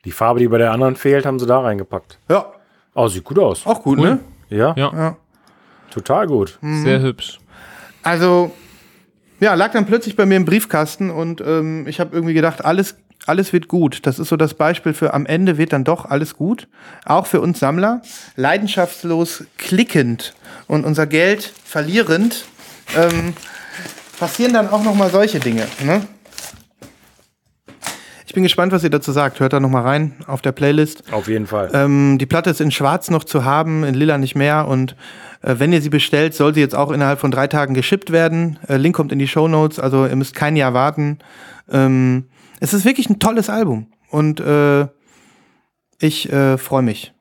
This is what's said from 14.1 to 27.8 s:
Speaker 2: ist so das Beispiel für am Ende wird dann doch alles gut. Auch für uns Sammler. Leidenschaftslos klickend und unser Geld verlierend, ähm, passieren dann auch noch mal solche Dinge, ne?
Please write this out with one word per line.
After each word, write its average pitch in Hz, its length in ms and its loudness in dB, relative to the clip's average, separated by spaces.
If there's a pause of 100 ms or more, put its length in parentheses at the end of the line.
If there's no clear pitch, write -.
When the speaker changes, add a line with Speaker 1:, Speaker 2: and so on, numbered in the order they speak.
Speaker 2:
ist 165 80 -6
so 165 80 0
das 156 180 0
Beispiel 160 400 -2
für - 200 -2
am 143 120 -2
Ende 170 320 0
wird 160 140 0
dann 139 100 0
doch 147 220 -2
alles 147 320 -4
gut. 185 320 -4 (360)
Auch 175 220 0
für - 140 0
uns 170 180 -2
Sammler. 190 440 0 (340)
Leidenschaftslos 170 1080 -2 (140)
klickend 151 760 0 (340)
und 151 160 0
unser 151 240 0
Geld 180 440 0 (120)
verlierend, 220 800 0 (520)
ähm, 170 380 0 (840)
passieren 233 320 0
dann 214 160 2
auch 214 160 0
noch 208 100 2
mal 196 160 4
solche 196 300 2
Dinge, 113 260 -2 (180)
ne? 202 220 0 (2250)